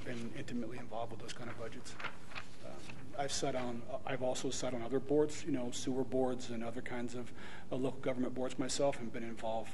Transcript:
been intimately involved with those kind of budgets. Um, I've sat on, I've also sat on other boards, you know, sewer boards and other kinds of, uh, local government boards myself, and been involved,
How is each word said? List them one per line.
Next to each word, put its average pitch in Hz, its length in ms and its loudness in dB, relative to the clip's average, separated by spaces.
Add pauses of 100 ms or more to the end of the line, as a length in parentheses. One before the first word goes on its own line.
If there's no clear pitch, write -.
been 117 320 -2
intimately 120 400 -2
involved 113 340 -2
with 110 80 -4
those 113 140 -2
kind 120 160 -2
of 117 100 -2
budgets. 117 360 -2 (680)
Um, 62 80 -2 (460)
I've 139 140 2
sat 139 240 2
on, 123 260 0 (240)
I've 131 160 0
also 127 300 2
sat 127 240 0
on 117 80 0
other 123 160 2
boards, 151 440 4
you 165 80 0
know, 123 200 0
sewer 131 320 0
boards 127 480 2
and 117 120 0
other 117 180 -2
kinds 120 340 -2
of, 117 180 -2 (380)
uh, 143 40 0
local 131 260 0
government 127 340 0
boards 127 240 0
myself, 139 400 2
and 117 120 -2
been 117 120 -2
involved, 113 500 0